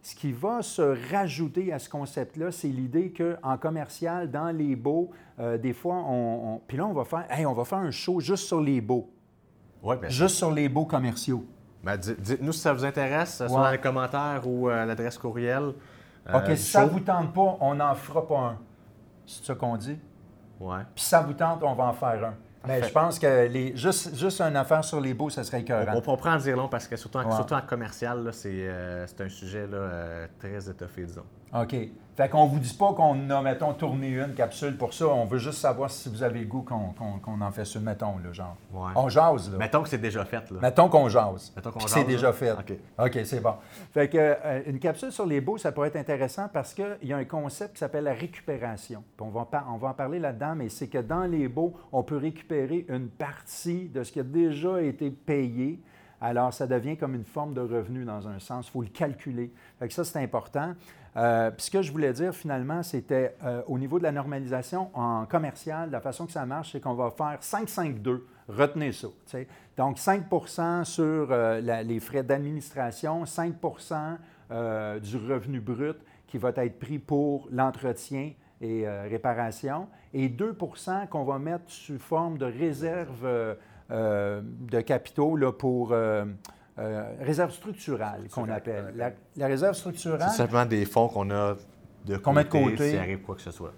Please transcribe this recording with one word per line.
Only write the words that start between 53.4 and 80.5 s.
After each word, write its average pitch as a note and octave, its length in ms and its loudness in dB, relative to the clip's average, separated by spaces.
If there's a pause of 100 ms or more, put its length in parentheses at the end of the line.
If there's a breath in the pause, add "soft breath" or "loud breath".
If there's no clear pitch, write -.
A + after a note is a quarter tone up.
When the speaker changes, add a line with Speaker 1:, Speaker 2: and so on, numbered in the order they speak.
Speaker 1:
de C3 140 -4
ce - 80 -8
qui D3+ 80 -4
a C3 40 -2
déjà E3 600 2
été C#3+ 260 -2
payé. C3+ 720 0 (400 loud breath)
Alors, A#2+ 320 2
ça C3+ 140 -2
devient B2+ 280 0
comme C3+ 200 -4
une A2+ 100 -6
forme D3 300 -6
de B2+ 60 -2
revenu A#2+ 440 -2
dans G#2 220 -6
un G2+ 120 -8
sens. B2 280 -10
Il - 40 -20
faut B2 120 -4
le G#2 60 -6
calculer. B2+ 640 -4 (280 loud breath)
Fait B2 80 -6
que - 60 -8
ça, F3 100 -2
c'est D3+ 180 -4
important. C#3+ 520 -2 (420 loud breath)
Euh, A2+ 360 4
puis - 160 -8
ce - 20 -8
que G3 140 2
je D3 80 -4
voulais D3 200 2
dire, E3 220 -2
finalement, C#3+ 480 -4
c'était, C3 600 0
euh, A#2+ 240 -4
au C3 100 -2
niveau C#3 220 0
de F3 40 2
la D#3 80 4
normalisation C#3 840 -4
en A#2 320 0
commercial, D#3+ 640 -2
la B2+ 100 -4
façon C#3+ 240 -6
que E3 60 -12
ça D3 160 -4
marche, D3+ 240 -6
c'est C#3+ 80 -8
qu'on B2 160 -4
va A#2+ 160 0
faire D3+ 300 -4
cinq G#3+ 280 -4
cinq D3 320 -4
deux. B2 240 0 (240 loud breath)
Retenez C#3+ 440 2
ça, - 160 -10
tu - 220 -20
sais. C3 160 -10 (300 loud breath)
Donc, C3+ 220 0
cinq G3 280 2
pour - 220 0
cent E3+ 360 -2
sur, D#3 440 0
euh, A2+ 320 4
la, A#2 220 0
les A2+ 160 -2
frais C3+ 240 -2
d'administration, C#3+ 1040 -2
cinq E3+ 320 -4
pour - 200 -4
cent, D#3+ 380 -6 (320 loud breath)
euh, A2 500 -2
du G#2 180 -8
revenu B2 420 -4
brut B2+ 380 -4 (280 soft breath)
qui B2 140 -8
va B2 160 0
être B2 240 -2
pris C#3+ 180 -6
pour C#3+ 540 0
l'entretien C3 800 -2 (280 soft breath)
et, A2+ 280 -2
euh, G2+ 200 -6
réparation, A#2 840 -4 (240 loud breath)
et C3+ 160 0
deux G3 240 -2